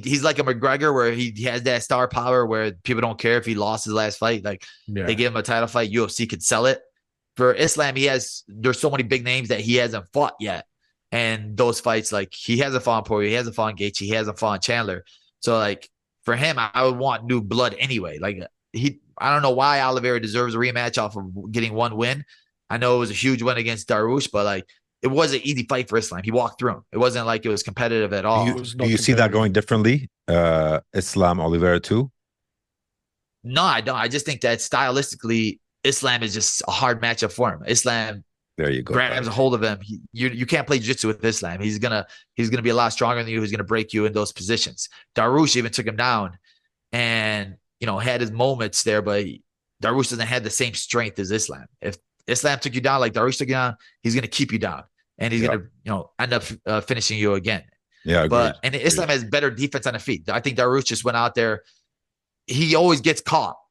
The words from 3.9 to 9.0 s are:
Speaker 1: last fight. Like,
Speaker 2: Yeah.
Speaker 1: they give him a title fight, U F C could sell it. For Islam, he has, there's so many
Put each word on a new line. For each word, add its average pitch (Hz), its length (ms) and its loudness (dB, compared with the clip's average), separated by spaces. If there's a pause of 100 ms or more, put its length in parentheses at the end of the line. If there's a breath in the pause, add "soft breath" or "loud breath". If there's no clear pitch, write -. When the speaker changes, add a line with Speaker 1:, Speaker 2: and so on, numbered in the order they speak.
Speaker 1:
last 107 240 0
fight. 113 260 -2
Like, 101 200 -8 (240 loud breath)
Speaker 2:
Yeah. 98 180 -6
Speaker 1:
they 113 80 0
give 117 180 2
him 113 40 -2
a 107 60 -2
title 117 260 0
fight, 117 220 0
U 113 140 2
F 95 60 -6
C 117 160 -4
could 90 160 -8
sell 117 240 2
it. 131 140 2 (560)
For 123 180 6
Islam, 143 420 0
he 135 100 0
has, 131 420 -2
there's 110 320 0
so 147 100 2
many 131 140 0